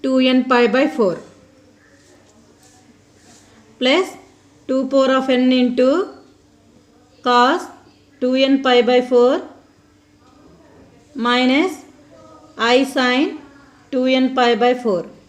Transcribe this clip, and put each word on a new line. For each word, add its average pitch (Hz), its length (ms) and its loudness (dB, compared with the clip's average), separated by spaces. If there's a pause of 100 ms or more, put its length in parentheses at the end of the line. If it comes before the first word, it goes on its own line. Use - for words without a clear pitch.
టూ 262 100 -2 (180)
ఎన్ 254 200 2
పై 240 120 2 (120)
by 269 100 2 (120)
four 185 180 -2 (2750)
plus 294 280 0 (600)
two 262 140 -2 (120)
power 269 260 2
of 262 80 -6 (120)
n 254 60 2 (160)
into 254 280 0 (1400)
cos 247 340 2 (600)
టూ 254 80 -2 (180)
ఎన్ 277 180 2
పై 247 120 4 (120)
by 254 100 4 (120)
four 247 220 4 (1900)
minus 254 460 0 (1000)
I 247 40 4 (180)
sin 254 320 0 (680)
టూ 262 80 -2 (180)
ఎన్ 262 100 0 (100)
పై 240 120 2 (120)
by 247 100 2 (120)
four. 185 180 -2 (260)